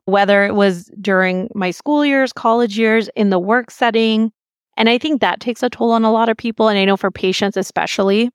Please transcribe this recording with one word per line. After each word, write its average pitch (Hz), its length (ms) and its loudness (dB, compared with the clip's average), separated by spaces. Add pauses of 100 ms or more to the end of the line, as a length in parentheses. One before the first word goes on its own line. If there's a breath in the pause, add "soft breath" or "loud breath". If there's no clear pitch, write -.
whether 202 400 2
it 208 80 -4
was 196 360 0 (120)
during 185 520 0
my 185 160 -4
school 294 320 -2
years, 269 300 0
college 226 460 0
years, 220 360 0
in 208 140 0
the 190 100 2
work 220 320 -2
setting. 226 640 0 (460)
And 220 100 2
I 240 80 4
think 294 240 -2
that 185 200 0
takes 240 220 -6
a 254 60 0
toll 233 220 -2
on 226 120 2
a 220 100 2
lot 226 180 2
of 220 80 -4
people. 226 300 -2
And 208 100 2
I 190 80 2
know 196 100 2
for 190 140 -4
patients 190 480 -2
especially, 196 760 -2